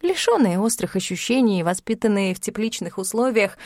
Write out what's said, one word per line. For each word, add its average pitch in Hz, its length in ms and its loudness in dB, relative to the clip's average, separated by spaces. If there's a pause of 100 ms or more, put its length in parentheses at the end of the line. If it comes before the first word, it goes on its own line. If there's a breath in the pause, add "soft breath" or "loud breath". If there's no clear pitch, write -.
лишённые 339 540 2
острых 220 360 -2
ощущений, 196 680 0
воспитанные 196 680 0
в 180 60 -8
тепличных 214 580 -6
условиях, 220 680 0